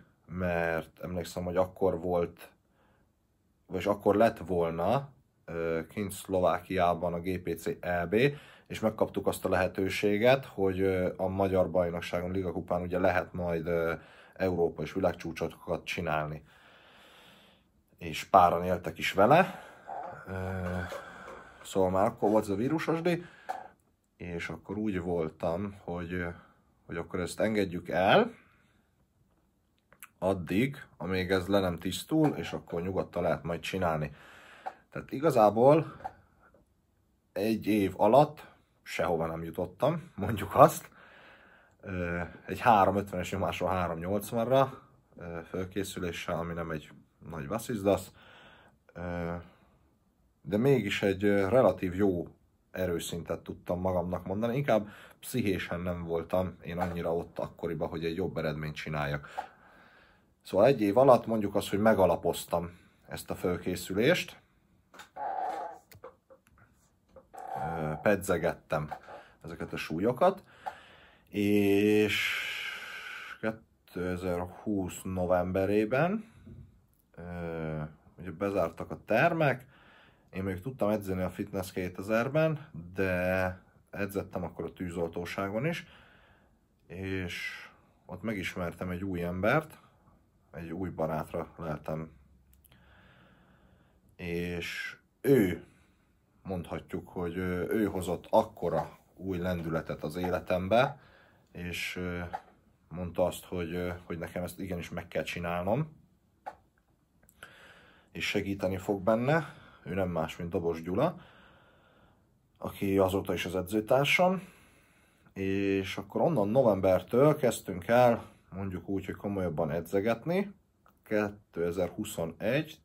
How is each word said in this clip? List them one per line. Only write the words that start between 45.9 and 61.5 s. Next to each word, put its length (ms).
ami 160
nem 180
egy 200
nagy 180
vasszizdasz. 640
Ö, 400
de 160
mégis 440
egy, 220
ö, 260
relatív 460
jó 320
erőszintet 680
tudtam 400
magamnak 460
mondani. 320
Inkább 320
pszichésen 600
nem 240
voltam 580
én 160
annyira 380
ott 240
akkoriban, 500
hogy 160
egy 100
jobb 220
eredményt 380
csináljak. 520
Szóval 240
egy 160
év 160
alatt 280
mondjuk 300